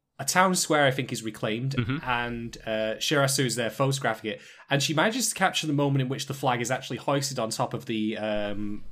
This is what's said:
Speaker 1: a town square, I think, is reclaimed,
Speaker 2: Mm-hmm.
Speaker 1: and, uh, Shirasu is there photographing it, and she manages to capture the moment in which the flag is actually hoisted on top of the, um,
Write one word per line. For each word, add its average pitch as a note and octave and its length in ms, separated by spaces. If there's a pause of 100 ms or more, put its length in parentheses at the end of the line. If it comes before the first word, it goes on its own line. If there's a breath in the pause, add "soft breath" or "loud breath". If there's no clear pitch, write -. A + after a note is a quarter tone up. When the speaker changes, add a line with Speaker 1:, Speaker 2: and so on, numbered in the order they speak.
(200)
Speaker 1:
a C#3 60
town F#3 280
square, D#3 320
I C3+ 60
think, C3 200
is A2+ 120
reclaimed, A#2 520
Speaker 2:
Mm-hmm. B2+ 220 (100)
Speaker 1:
and, A#2+ 500 (100)
uh, A2 320
Shirasu C#3 460
is A#2 100
there A#2 160
photographing C3+ 600
it, G2+ 100 (280 loud breath)
and C#3 120
she D#3 120
manages A3 360
to - 60
capture F#3 300
the D3+ 80
moment C#3 300
in B2 60
which B2+ 180
the C3+ 80
flag B2 260
is A#2 80
actually B2+ 280
hoisted C#3 420
on A2+ 100
top A#2+ 240
of A2 140
the, G#2+ 320
um, G#2 720